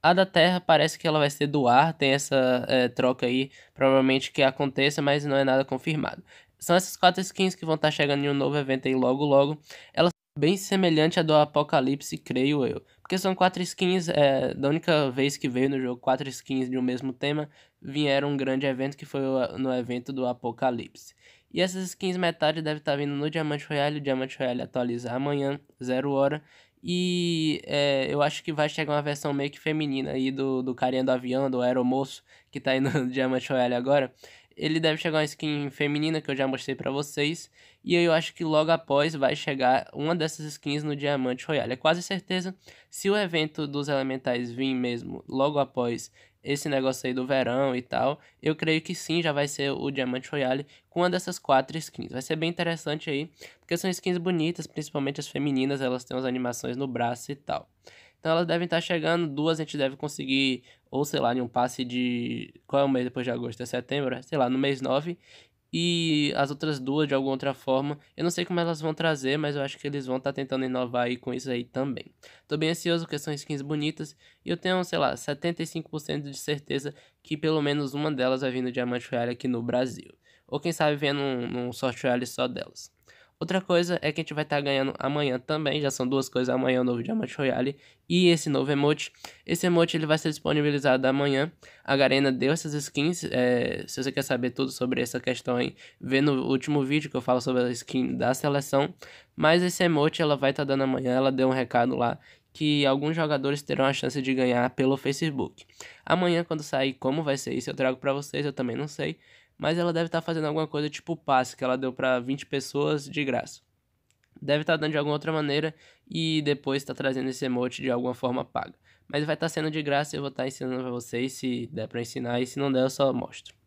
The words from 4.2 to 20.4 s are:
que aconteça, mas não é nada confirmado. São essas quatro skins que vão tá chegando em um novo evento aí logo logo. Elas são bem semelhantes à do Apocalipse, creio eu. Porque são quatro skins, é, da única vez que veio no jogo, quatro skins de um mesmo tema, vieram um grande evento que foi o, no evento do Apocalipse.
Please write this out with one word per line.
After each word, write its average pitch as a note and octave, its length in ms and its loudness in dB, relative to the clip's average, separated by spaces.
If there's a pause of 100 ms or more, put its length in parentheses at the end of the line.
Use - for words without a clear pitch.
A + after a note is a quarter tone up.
que D3 100 2
aconteça, C#3 600 2
mas C#3+ 220 2
não C#3+ 120 2
é C#3 80 4
nada C3+ 200 4
confirmado. D3+ 580 -4 (360)
São - 160 2
essas F#3 220 2
quatro F#3 240 4
skins F#3 340 -2
que - 120 -10
vão D#3+ 100 2
tá D#3 140 4
chegando C#3+ 340 0
em C#3+ 60 2
um C#3+ 40 2
novo C#3 220 0
evento C3+ 320 0
aí C3 60 2
logo C3 300 2
logo. C#3+ 360 4 (320)
Elas E3+ 180 4
são - 300 -12
bem D#3+ 160 4
semelhantes F3 600 2
à F3 40 2
do D#3 120 4
Apocalipse, D3 840 2
creio C3+ 500 0
eu. - 160 -4 (200)
Porque F#3 160 -4
são F#3 160 0
quatro F#3 280 2
skins, F3+ 460 0
é, C#3 460 4
da C#3 140 -2
única D3+ 420 2
vez C3+ 260 0
que D3 120 -4
veio B2+ 200 2
no C3+ 120 0
jogo, B2 200 -4
quatro C3 280 0
skins C3 420 -4
de B2+ 80 -2
um B2+ 40 0
mesmo B2+ 300 -2
tema, D3 360 -2 (320)
vieram C#3+ 500 0
um C#3+ 60 0
grande C3 300 0
evento C3+ 300 -2
que - 80 -14
foi C#3+ 160 -4
o, C3 380 0
no C3 140 0
evento B2 400 -4
do C3 140 -2
Apocalipse. - 880 -4 (380)